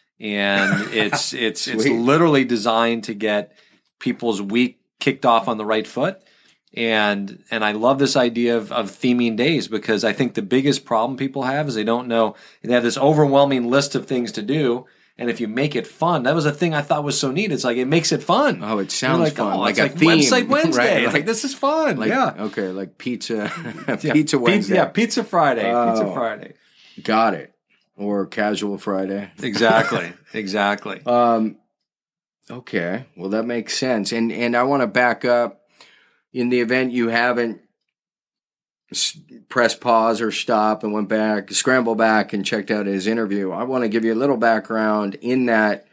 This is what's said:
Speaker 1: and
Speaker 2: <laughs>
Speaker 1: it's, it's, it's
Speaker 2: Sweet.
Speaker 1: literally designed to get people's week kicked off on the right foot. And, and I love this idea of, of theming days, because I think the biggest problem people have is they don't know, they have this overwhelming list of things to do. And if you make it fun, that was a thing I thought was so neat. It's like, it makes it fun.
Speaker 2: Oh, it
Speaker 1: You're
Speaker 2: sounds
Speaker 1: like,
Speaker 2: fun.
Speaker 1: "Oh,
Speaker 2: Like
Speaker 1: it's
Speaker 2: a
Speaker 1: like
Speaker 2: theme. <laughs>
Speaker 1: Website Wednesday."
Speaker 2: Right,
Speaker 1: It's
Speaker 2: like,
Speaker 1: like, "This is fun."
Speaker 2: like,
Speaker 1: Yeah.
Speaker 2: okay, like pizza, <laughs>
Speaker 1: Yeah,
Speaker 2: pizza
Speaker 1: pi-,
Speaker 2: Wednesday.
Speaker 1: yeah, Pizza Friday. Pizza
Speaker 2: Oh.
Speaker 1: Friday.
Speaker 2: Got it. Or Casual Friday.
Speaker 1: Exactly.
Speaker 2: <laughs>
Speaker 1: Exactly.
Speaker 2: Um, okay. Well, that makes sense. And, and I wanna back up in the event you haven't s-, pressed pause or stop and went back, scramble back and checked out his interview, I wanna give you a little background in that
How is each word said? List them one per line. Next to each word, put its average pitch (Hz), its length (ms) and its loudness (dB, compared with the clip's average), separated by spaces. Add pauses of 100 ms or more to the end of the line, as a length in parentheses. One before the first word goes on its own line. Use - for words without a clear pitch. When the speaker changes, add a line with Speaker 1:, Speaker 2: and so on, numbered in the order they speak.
(180)
Speaker 1:
and 101 680 -2
Speaker 2:
<laughs> - 40 -10
Speaker 1:
it's, 107 400 -2
it's, 120 360 -4
it's 113 160 -2
Speaker 2:
Sweet. 123 160 2
Speaker 1:
literally 147 440 4
designed 117 600 0
to 113 100 -8
get 104 380 -2 (480)
people's 117 420 -2
week 117 380 -2 (200)
kicked - 260 -2
off 113 220 4
on 110 100 -4
the 107 80 -6
right 110 200 0
foot. 160 340 -6 (560)
And, 104 760 -2
and 110 120 -2
I 107 60 2
love 120 300 2
this 135 160 2
idea 120 400 2
of, 104 160 -4
of 104 180 -4
theming 123 460 0
days, 120 320 0
because 107 340 -2
I 107 100 2
think 120 220 -2
the 110 80 -4
biggest 127 420 0
problem 120 320 0
people 135 280 -6
have 143 240 -2
is 117 80 -4
they 107 80 -2
don't 120 240 -2
know, 113 260 2 (280)
they 113 100 -2
have 123 100 4
this 117 160 0
overwhelming 139 720 4
list 139 240 2
of 117 120 -2
things 120 260 -4
to 110 100 -8
do. 127 440 0 (300)
And 120 140 -4
if 113 100 -6
you 113 60 -2
make 135 300 -2
it 113 100 -4
fun, 160 380 0
that 139 100 2
was 156 120 0
a 147 60 2
thing 165 220 0
I 147 80 0
thought 151 220 0
was 139 140 -2
so 135 120 0
neat. 185 220 -2
It's 123 100 -2
like, 120 140 0
it 127 100 0
makes 156 240 2
it 151 140 -2
fun. 214 380 2
Speaker 2:
Oh, 107 180 -2
it - 20 -2
Speaker 1:
You're 92 80 -4
Speaker 2:
sounds 131 300 0
Speaker 1:
like, 151 160 0
Speaker 2:
fun. - 160 -2
Speaker 1:
"Oh, - 80 -2
Speaker 2:
Like 110 180 0
Speaker 1:
it's - 0 -
Speaker 2:
a - 60 4
Speaker 1:
like 139 100 -2
Speaker 2:
theme. 170 160 4
<laughs> 165 80 6
Speaker 1:
Website 247 300 4
Wednesday." 311 460 2
Speaker 2:
Right, - 100 2
Speaker 1:
It's - 20 0
Speaker 2:
like, - 80 -2
Speaker 1:
like, 151 120 0
"This 226 180 -2
is 269 100 -6
fun." 285 420 0
Speaker 2:
like, 110 120 -2
Speaker 1:
Yeah. 233 320 0
Speaker 2:
okay, 101 300 -4
like 92 280 -10
pizza, 113 540 -6 (340)
<laughs> - 20 -4 (140)
Speaker 1:
Yeah, 143 100 0
Speaker 2:
pizza 147 240 2
Speaker 1:
pi-, 123 60 0
Speaker 2:
Wednesday. 190 320 2
Speaker 1:
yeah, 160 120 4
Pizza 226 360 -2
Friday. 143 400 0
Pizza 117 440 2
Speaker 2:
Oh. 92 60 -4
Speaker 1:
Friday. 113 420 -6 (460)
Speaker 2:
Got 110 340 2
it. - 200 -12 (420)
Or 101 300 -2
Casual 104 520 -2
Friday. 98 520 -6 (100)
Speaker 1:
Exactly. 110 720 2 (100)
Speaker 2:
<laughs> - 100 -20
Speaker 1:
Exactly. 101 720 -4
Speaker 2:
Um, 117 520 2 (920)
okay. 110 560 -6 (100)
Well, 90 140 -8
that 110 140 -2
makes 120 320 -6
sense. 117 340 -2
And, 113 220 0
and 120 240 -2
I 123 80 4
wanna 139 240 2
back 123 360 0
up 120 360 0 (720)
in 123 160 -2
the 123 100 2
event 123 320 0
you 117 160 0
haven't 117 540 0 (1300)
s-, - 260 -4 (320)
pressed 120 320 0
pause 113 400 2
or 113 100 -2
stop 107 540 0
and 107 80 -2
went 104 160 -2
back, 107 440 0
scramble 120 420 2
back 110 400 2
and 98 100 -4
checked 104 260 -4
out 104 160 0
his 98 200 -2
interview, 101 440 -2
I 90 120 -4
wanna 127 260 -2
give 110 160 0
you 113 80 2
a 110 40 0
little 135 200 2
background 110 800 0
in 127 300 0
that 110 460 2